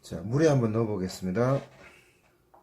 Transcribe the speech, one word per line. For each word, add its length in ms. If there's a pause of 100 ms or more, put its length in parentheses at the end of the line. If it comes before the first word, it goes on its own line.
자, 180
물에 260
한번 260
넣어보겠습니다. 880 (1000)